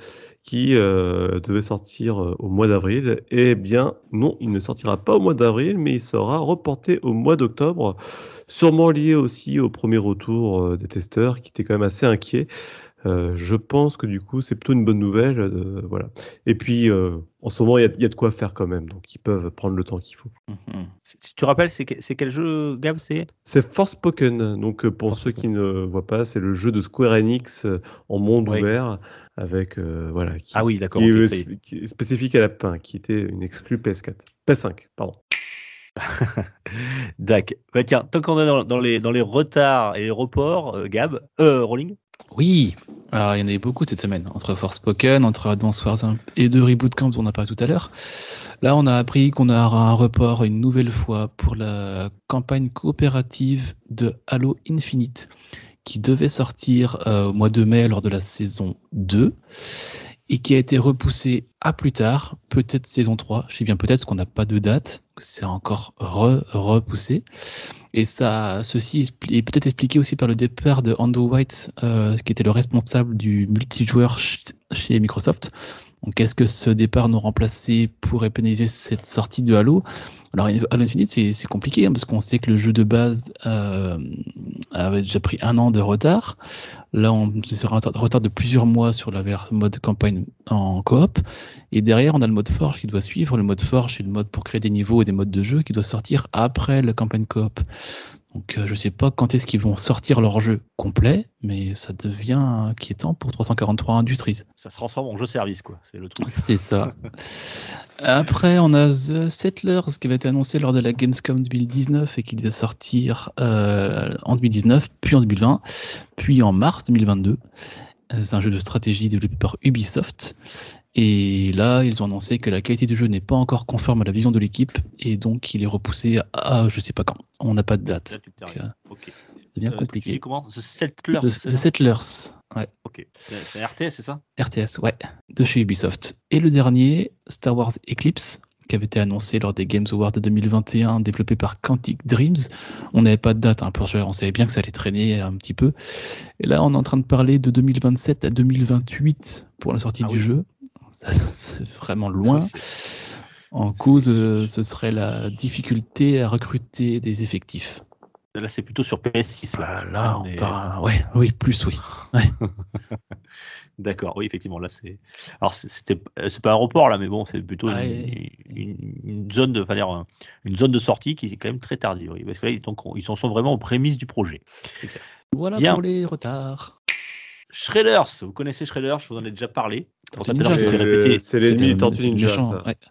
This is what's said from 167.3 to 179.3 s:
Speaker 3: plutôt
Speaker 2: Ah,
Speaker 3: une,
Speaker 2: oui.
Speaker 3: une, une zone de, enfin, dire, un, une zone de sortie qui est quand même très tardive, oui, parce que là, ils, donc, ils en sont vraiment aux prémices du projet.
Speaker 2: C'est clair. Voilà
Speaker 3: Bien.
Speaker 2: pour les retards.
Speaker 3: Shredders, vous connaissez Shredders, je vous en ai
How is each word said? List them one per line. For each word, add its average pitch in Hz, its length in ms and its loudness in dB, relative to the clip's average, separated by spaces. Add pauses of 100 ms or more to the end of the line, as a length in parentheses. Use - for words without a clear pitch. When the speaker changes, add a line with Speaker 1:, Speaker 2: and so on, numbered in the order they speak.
Speaker 3:
plutôt 92 260 -6
Speaker 2:
Ah, 101 160 -4
Speaker 3:
une, 123 80 -4
Speaker 2:
oui. 120 380 -10 (180)
Speaker 3:
une, 104 280 -10 (280)
une 101 260 -10
zone 131 220 2
de, 107 100 -2
enfin, 101 140 -4
dire, 101 120 -2
un, 87 160 -8 (400)
une 98 120 -4
zone 131 160 4
de 123 60 2
sortie 139 360 -2
qui 120 120 -10
est 101 100 -10
quand 110 120 -10
même 127 120 -8
très - 160 -8
tardive, 90 360 -6
oui, 85 120 -14
parce 92 140 -12
que - 80 -6
là, 120 60 -2
ils, 110 80 -6
donc, 107 200 -12 (160)
ils 101 140 -10
en 104 60 -4
sont 123 120 -4
vraiment 117 240 0
aux 120 60 0
prémices 131 400 -2
du 127 80 -12
projet. 87 340 -4 (400)
Speaker 2:
C'est - 80 -14
clair. - 140 -18 (300)
Voilà 185 260 -4
Speaker 3:
Bien. 170 160 4
Speaker 2:
pour 180 80 0
les 180 220 -2
retards. 135 760 -10 (720)
Speaker 3:
Shredders, 220 540 2 (160)
vous 95 120 -12
connaissez 143 340 -8
Shredders, 139 320 -4
je 143 100 -14
vous 117 80 -12
en 113 80 -10
ai 110 60 -10